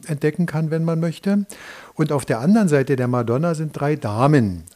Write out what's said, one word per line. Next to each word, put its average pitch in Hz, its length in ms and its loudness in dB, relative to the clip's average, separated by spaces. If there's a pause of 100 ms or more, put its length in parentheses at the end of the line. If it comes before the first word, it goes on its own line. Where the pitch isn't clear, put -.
entdecken 151 380 -2
kann, 156 260 -2
wenn 160 140 -2
man 165 160 -2
möchte. 196 460 -2 (480)
Und 156 180 -2
auf 139 140 -2
der 113 140 -2
anderen 196 280 4
Seite 139 280 2
der 123 120 0
Madonna 123 460 0
sind 156 180 -6
drei 147 240 -2
Damen. 110 680 2 (120)